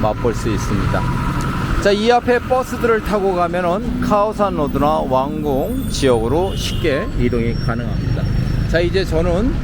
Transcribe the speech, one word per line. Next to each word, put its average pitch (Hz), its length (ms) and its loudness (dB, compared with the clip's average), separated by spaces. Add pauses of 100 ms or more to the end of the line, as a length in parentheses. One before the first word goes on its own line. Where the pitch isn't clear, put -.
맛볼 107 320 0
수 117 160 -4
있습니다. 95 520 0 (800)
자, 202 80 4
이 208 220 2
앞에 240 280 2
버스들을 240 640 0
타고 196 300 0
가면은 180 680 0
카오산 208 540 0
로드나 151 520 0
왕궁 147 800 -2
지역으로 131 680 2
쉽게 139 520 -2 (120)
이동이 117 360 0
가능합니다. - 680 -2 (460)
자, 160 120 2
이제 175 220 0
저는 175 600 0